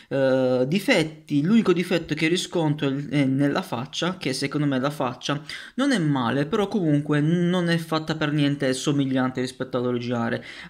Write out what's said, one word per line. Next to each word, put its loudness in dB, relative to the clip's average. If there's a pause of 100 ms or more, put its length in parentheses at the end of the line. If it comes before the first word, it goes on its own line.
Eh, 2
difetti, 0
l'unico 4
difetto 0
che 0
riscontro 0
è 0
nella 2
faccia, -4
che -4
secondo -2
me 0
la 0
faccia -4 (340)
non 0
è 2
male, 0
però 0
comunque 2
non 2
è 2
fatta -4
per -2
niente 2
somigliante 0
rispetto -4
all'originale. -2 (260)